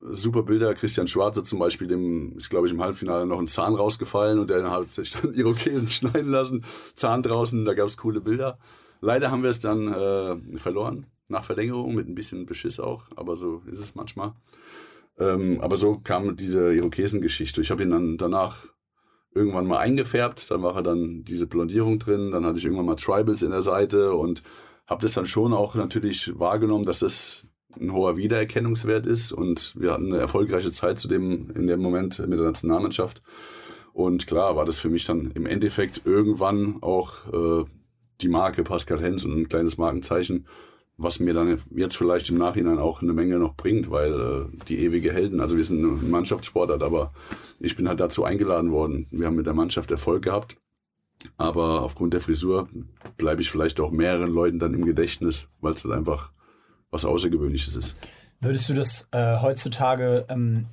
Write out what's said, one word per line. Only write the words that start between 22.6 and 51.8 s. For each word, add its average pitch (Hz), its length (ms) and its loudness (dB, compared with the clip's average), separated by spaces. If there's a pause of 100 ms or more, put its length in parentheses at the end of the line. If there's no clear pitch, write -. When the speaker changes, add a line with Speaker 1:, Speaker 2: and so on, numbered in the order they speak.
Speaker 1:
irgendwann 92 220 0
mal 80 100 0
Tribals 107 480 0
in 98 80 0
der 95 100 0
Seite 98 520 4
und 82 300 0 (440)
hab - 140 -4
das 110 100 2
dann 90 140 -2
schon 113 280 2
auch 101 220 0
natürlich 98 640 -2
wahrgenommen, 104 460 2
dass 90 140 0
das - 460 -2 (340)
ein 92 140 -4
hoher 90 240 2
Wiedererkennungswert 110 880 0
ist 117 260 0
und - 480 -2
wir 87 140 2
hatten 90 140 -2
eine 92 100 0
erfolgreiche 92 540 0
Zeit 90 260 0
zu - 100 -6
dem, 92 440 0
in 87 160 -2
dem 87 140 2
Moment 92 360 0 (100)
mit 85 120 0
der 80 80 2
Nationalmannschaft 82 760 0 (720)
und 90 320 2
klar 85 300 2
war 76 100 2
das 80 140 -2
für 82 100 -2
mich 85 160 0
dann 78 260 -2
im 85 140 -4
Endeffekt 101 600 0
irgendwann 101 760 2
auch, - 500 -2
äh, 82 340 2 (560)
die 87 80 2
Marke 90 340 2
Pascal 85 360 -2
Hens 90 240 -2
und 71 140 -2
ein 80 120 0
kleines 82 280 0
Markenzeichen, 85 720 -2 (500)
was 82 240 -2
mir 87 120 2
dann 82 260 2 (140)
jetzt 90 220 0
vielleicht 87 340 2
im 87 80 2
Nachhinein 85 420 2
auch 80 220 -2
eine 85 120 0
Menge 87 260 2
noch 80 160 0
bringt, 107 340 0
weil, 73 300 2
äh, 67 480 -4
die 80 120 -2
ewige 85 340 2
Helden, 92 260 0
also 78 160 2
wir 80 80 4
sind 85 160 0
eine 80 140 4
Mannschaftssportart, 85 920 0
aber 73 300 0 (460)
ich - 180 -4
bin 90 100 0
halt 87 140 0
dazu - 240 0
eingeladen 90 460 2
worden. 76 400 0
Wir 82 160 -2
haben 80 80 0
mit 82 100 0
der 78 80 0
Mannschaft 82 380 0
Erfolg 87 320 0
gehabt, 101 340 -2 (800)
aber 80 460 2